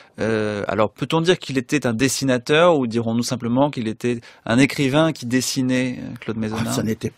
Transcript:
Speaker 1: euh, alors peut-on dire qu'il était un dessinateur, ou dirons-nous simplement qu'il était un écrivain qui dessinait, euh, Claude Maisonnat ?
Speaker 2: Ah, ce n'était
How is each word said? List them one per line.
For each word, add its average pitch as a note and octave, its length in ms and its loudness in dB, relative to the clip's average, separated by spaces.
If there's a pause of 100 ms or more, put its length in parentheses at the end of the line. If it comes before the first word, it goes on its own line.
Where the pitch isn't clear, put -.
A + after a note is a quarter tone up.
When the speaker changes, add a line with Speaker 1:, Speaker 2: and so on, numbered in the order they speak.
(200)
Speaker 1:
euh, G#2+ 480 -2
alors G2+ 240 2
peut-on D#3+ 300 -2
dire F3 160 4
qu'il - 180 -6
était C3+ 300 0
un A#2 80 2
dessinateur, C3+ 840 2
ou C3 80 0
dirons-nous A2+ 360 -2
simplement A#2+ 480 0
qu'il A2+ 180 -6
était A#2 320 -2 (240)
un A#2 140 2
écrivain C#3+ 540 2
qui - 120 -10
dessinait, B2+ 760 -2
euh, - 220 -10
Claude G#2+ 160 -6
Maisonnat ? A2 300 -4
Speaker 2:
Ah, A#2 60 -2
ce B2 100 0
n'était A2 360 -4